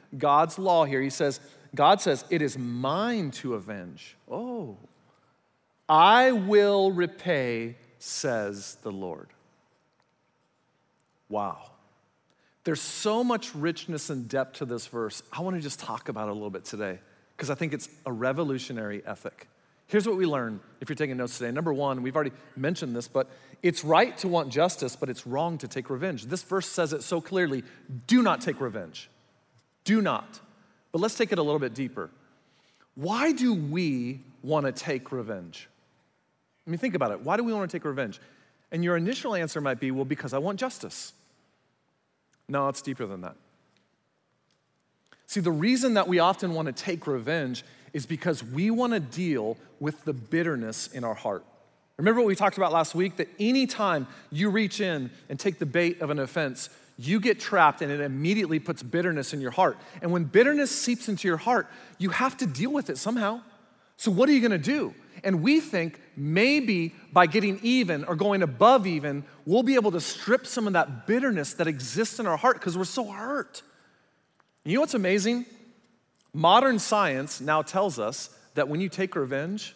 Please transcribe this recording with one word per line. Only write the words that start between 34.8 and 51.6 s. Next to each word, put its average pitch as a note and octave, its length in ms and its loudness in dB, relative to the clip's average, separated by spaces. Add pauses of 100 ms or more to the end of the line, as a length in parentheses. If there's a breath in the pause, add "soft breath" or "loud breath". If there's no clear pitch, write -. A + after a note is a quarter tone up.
revenge? G2+ 560 -10 (1000)
I D#3+ 40 -8
mean, E3+ 80 -4
think A3+ 160 -2
about C3 160 0
it. F#2+ 100 -6
Why D#3 160 -2
do A#3+ 60 0
we A#3 100 -2
wanna G3 160 -2
take E3+ 160 -8
revenge? C3 360 -6 (520 soft breath)
And E3 100 -2
your F3 140 2
initial G#3+ 400 -2
answer D#3+ 240 -4
might C3+ 180 -2
be, C3 140 -2
"Well, C3+ 120 -2
because C3+ 280 -6
I C3+ 60 0
want F#3+ 200 -2
justice." - 540 -8 (1400)
No, C#3 200 0
it's C3+ 140 -6
deeper B2+ 240 -8
than F#2+ 140 -10
that. F2 160 -14 (1900 soft breath)
See, - 140 -4
the E3+ 120 2
reason A#3+ 420 2
that F#3+ 140 4
we F3+ 100 4
often F3+ 360 2
wanna D3+ 180 -4
take E3+ 340 -6
revenge C3 580 -4 (280 loud breath)
is C#3 140 -6
because D#3+ 360 -4
we C#3+ 280 -2
wanna A#3 300 0
deal B2+ 560 -2 (240 loud breath)
with D3 240 -6
the D3+ 80 -2
bitterness B2+ 760 -2
in C3 160 -10
our A2 100 -2
heart. G#2 300 -6 (520)